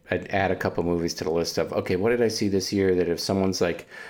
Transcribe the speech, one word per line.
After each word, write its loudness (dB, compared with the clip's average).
I'd -2
add 2
a 0
couple -2
movies 0
to -8
the -2
list 0
of, 0
okay, -2
what 2
did 2
I 4
see 0
this 0
year 4
that 2
if -2
someone's 0
like, -2